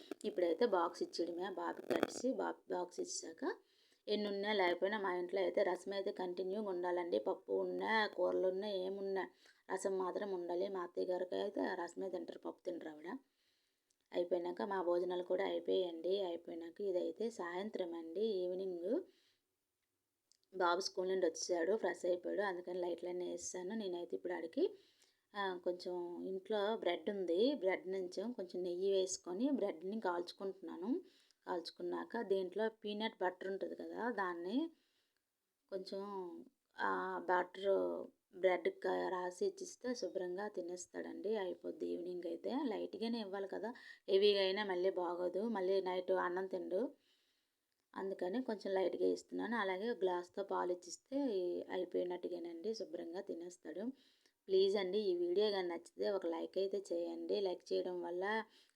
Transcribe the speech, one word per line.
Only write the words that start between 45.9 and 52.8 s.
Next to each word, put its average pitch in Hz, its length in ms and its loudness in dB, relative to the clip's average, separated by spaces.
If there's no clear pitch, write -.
అన్నం 180 280 0
తిండు, 180 340 -2
అందుకని 190 480 -2
కొంచెం 202 300 -4
లైట్గా 185 360 4
ఇస్తున్నాను. 180 480 -2
అలాగే 196 380 0
గ్లాస్తో 180 500 0
పాలు 180 280 0
ఇచ్చిస్తే 180 460 -6
అయిపోయినట్టుగానండి, 180 1040 -2
శుభ్రంగా 170 460 -6